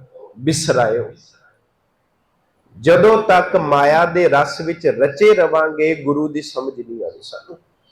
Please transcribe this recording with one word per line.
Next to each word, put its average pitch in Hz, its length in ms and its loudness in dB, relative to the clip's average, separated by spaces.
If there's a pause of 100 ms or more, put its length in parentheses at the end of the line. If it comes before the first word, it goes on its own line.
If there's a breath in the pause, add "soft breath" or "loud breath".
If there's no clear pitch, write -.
(380)
ਬਿਸਰਾਇਓ।" 123 720 -2 (1700)
ਜਦੋਂ 180 420 4
ਤੱਕ 185 340 2
ਮਾਇਆ 147 480 2
ਦੇ 170 240 2
ਰਸ 143 320 -2
ਵਿੱਚ 165 260 -6
ਰਚੇ 139 480 2
ਰਵਾਂਗੇ, 156 600 0
ਗੁਰੂ 147 340 -4
ਦੀ 147 140 -10
ਸਮਝ 131 380 -12
ਨਹੀਂ 113 240 -14
ਆਉਣੀ - 180 -14
ਸਾਨੂੰ। - 360 -20 (340)